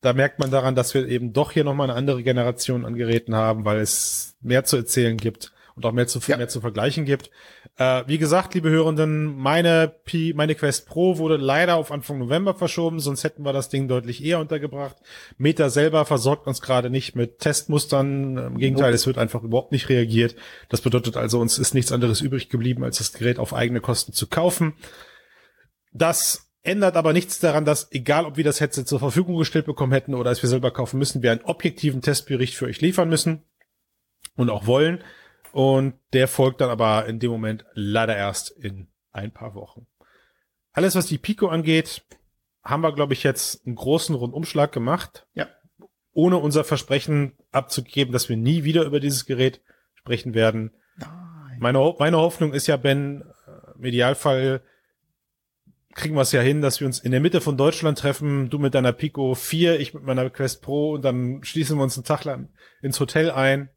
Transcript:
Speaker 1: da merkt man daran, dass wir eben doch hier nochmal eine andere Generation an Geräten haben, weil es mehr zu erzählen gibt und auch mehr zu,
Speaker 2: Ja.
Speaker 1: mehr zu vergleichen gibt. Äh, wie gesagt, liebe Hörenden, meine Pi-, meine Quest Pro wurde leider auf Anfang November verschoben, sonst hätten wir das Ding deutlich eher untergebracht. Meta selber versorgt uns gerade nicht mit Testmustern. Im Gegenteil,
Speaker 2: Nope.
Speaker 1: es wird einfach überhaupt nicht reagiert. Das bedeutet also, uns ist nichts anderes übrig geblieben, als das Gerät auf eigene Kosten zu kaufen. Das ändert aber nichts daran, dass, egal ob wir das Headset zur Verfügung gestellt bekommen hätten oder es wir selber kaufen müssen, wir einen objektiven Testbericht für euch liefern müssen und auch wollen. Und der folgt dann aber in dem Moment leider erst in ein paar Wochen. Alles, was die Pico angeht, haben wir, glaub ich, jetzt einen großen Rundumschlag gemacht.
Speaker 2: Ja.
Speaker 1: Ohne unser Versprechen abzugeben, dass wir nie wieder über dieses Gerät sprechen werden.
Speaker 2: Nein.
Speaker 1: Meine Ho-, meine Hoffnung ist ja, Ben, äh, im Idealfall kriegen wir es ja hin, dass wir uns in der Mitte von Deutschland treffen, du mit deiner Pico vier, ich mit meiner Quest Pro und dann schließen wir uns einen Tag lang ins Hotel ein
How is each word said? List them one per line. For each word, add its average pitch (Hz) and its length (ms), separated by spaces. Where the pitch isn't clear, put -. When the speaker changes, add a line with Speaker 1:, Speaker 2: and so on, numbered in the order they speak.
Speaker 1:
da 127 120
merkt 135 260
man 135 140
daran, 131 240
dass 123 180
wir 131 140
eben 120 240
doch 147 180
hier 151 140
nochmal 139 260
eine 120 80
andere 131 240
Generation 123 640
an 117 100
Geräten 117 400
haben, 110 300
weil 104 160
es - 600
mehr 127 240
zu - 120
erzählen 117 400
gibt 110 360
und - 100
auch 110 60
mehr 123 140
zu, 120 200
Speaker 2:
Ja. 143 100
Speaker 1:
mehr 120 120
zu 123 120
vergleichen 117 440
gibt. 139 260
Äh, 127 300
wie 151 120
gesagt, 165 360
liebe 160 160
Hörenden, 156 680
meine 165 500
Pi-, 165 300
meine 151 200
Quest 143 320
Pro 175 320
wurde 160 180
leider 151 400
auf 151 160
Anfang 143 260
November 165 360
verschoben, 165 460
sonst 139 240
hätten 151 200
wir 139 80
das 135 160
Ding 135 200
deutlich 123 360
eher 165 160
untergebracht. 143 560
Meta 147 320
selber 151 360
versorgt 139 400
uns 135 160
gerade 123 280
nicht 127 240
mit 117 240
Testmustern. 139 1000
Im 123 200
Gegenteil, 131 320
Speaker 2:
Nope. 120 60
Speaker 1:
es - 100
wird 131 120
einfach 113 240
überhaupt 113 300
nicht 135 180
reagiert. 117 440
Das 113 100
bedeutet 117 380
also, 120 220
uns 117 180
ist 131 160
nichts 123 180
anderes 120 300
übrig 131 260
geblieben, 123 360
als 123 140
das - 140
Gerät 120 260
auf 117 160
eigene 120 260
Kosten - 340
zu - 120
kaufen. 165 480
Das - 580
ändert 190 340
aber 160 180
nichts 180 260
daran, 156 240
dass, 147 280
egal 147 340
ob 143 100
wir 156 80
das 143 160
Headset 139 240
zur 139 140
Verfügung 170 400
gestellt 156 280
bekommen 135 260
hätten 135 220
oder 123 160
es 120 120
wir 127 80
selber 123 220
kaufen 131 260
müssen, 135 240
wir 117 100
einen 113 120
objektiven 151 580
Testbericht 131 520
für 127 120
euch 117 160
liefern 175 260
müssen 160 340
und 120 140
auch 101 160
wollen. 156 360
Und 135 420
der 131 160
folgt 131 320
dann 131 100
aber 110 360
in 113 120
dem 120 140
Moment 110 320
leider 107 420
erst 98 340
in 98 360
ein 101 220
paar 107 240
Wochen. 101 300
Alles, 185 220
was 185 120
die 151 120
Pico 208 300
angeht, 160 540
haben - 200
wir, 156 100
glaub 143 180
ich, - 140
jetzt - 420
einen 120 80
großen 151 400
Rundumschlag 143 560
gemacht. 135 640
Speaker 2:
Ja. - 140
Speaker 1:
Ohne 180 240
unser 151 260
Versprechen 143 720
abzugeben, 135 600
dass 120 160
wir 117 80
nie 143 260
wieder 160 220
über 143 160
dieses 135 260
Gerät 131 340
sprechen 120 400
werden. 110 360
Speaker 2:
Nein. 160 600
Speaker 1:
Meine 120 220
Ho-, 165 180
meine 160 200
Hoffnung 165 340
ist 139 160
ja, 151 80
Ben, 139 460
äh, - 300
im 123 80
Idealfall 131 760
kriegen 156 200
wir 143 80
es 127 80
ja 131 120
hin, 147 200
dass 135 160
wir 143 80
uns 127 140
in 123 100
der 127 100
Mitte 175 200
von 147 160
Deutschland 151 420
treffen, 139 520
du 147 100
mit 139 140
deiner 127 180
Pico 135 420
vier, 165 460
ich 135 140
mit 135 100
meiner 127 260
Quest - 320
Pro 147 300
und 143 120
dann 123 380
schließen 151 340
wir 143 60
uns 131 140
einen 127 80
Tag 151 200
lang 131 260
ins 135 180
Hotel 156 320
ein 135 440